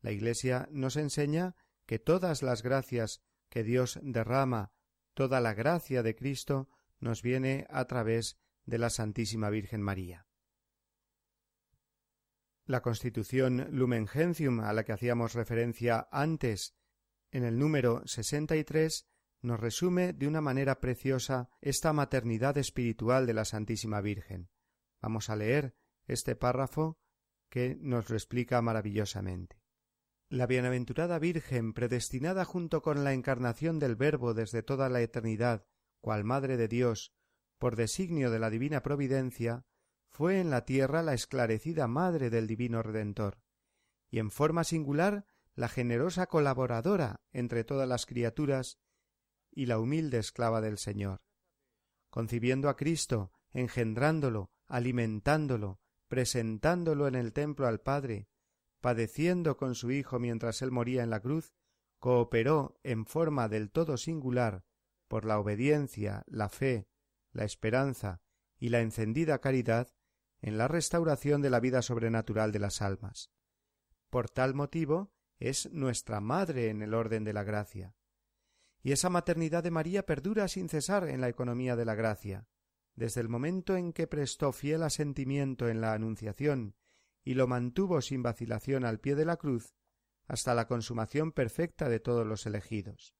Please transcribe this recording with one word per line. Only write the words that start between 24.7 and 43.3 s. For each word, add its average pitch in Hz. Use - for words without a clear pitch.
Vamos 110
a 110
leer 123
este 123
párrafo 135
que 123
nos 120
lo 110
explica 120
maravillosamente. 101
La 127
bienaventurada 127
Virgen, 131
predestinada 127
junto 165
con 143
la 139
encarnación 131
del 131
Verbo 127
desde 110
toda 135
la 123
eternidad, 113
cual 107
Madre 131
de 113
Dios, 117
por 123
designio 135
de 113
la 113
divina 135
providencia, 131
fue 185
en 175
la 127
tierra 135
la 156
esclarecida 123
Madre 147
del 113
Divino 113
Redentor, 107